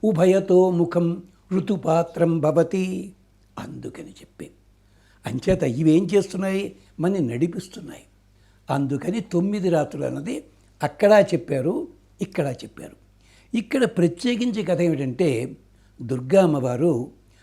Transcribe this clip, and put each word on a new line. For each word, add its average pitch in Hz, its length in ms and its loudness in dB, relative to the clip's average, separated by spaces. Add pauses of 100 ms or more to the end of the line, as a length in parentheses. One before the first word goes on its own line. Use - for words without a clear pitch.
ఉభయతో 185 640 4
ముఖం 170 520 0 (300)
ఋతుపాత్రం 170 880 0
భవతి. 185 720 0 (460)
అందుకని - 500 -14
చెప్పి. - 420 -18 (760)
అంచేత 175 360 0
ఇవేం 156 520 2
చేస్తున్నాయి? 190 640 -2 (240)
మనని 180 260 0
నడిపిస్తున్నాయి. 151 760 -6 (680)
అందుకని 139 500 -2
తొమ్మిది 190 500 -2
రాత్రులు 147 340 -2
అన్నది 143 400 -6 (380)
అక్కడా 202 380 4
చెప్పారు, 165 680 -2 (340)
ఇక్కడా 151 280 -4
చెప్పారు. - 460 -14 (600)
ఇక్కడ 254 280 0
ప్రత్యేకించి 214 760 0
కథ 170 180 0
ఏమిటంటే, 135 760 0 (460)
దుర్గా 131 400 0
అమ్మవారు 131 840 0 (180)